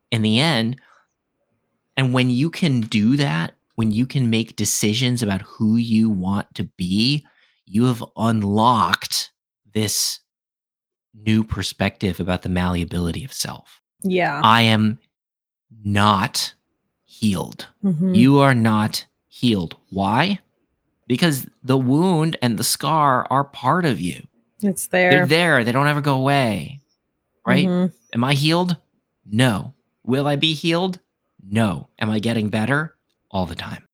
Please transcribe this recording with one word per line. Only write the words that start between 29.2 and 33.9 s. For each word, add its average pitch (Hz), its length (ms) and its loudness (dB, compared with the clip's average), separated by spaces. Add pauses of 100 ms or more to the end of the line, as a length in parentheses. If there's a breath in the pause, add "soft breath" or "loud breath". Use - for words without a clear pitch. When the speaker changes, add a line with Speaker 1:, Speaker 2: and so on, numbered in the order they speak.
Speaker 1:
No. 113 480 0 (300)
Will 139 240 -2
I 147 80 0
be 156 180 0
healed? 175 460 -2 (480)
No. 98 420 -2 (100)
Am 110 100 -4
I 110 100 -2
getting 107 300 -2
better? 127 460 -2 (340)
All 92 160 -2
the 85 100 -12
time. - 380 -14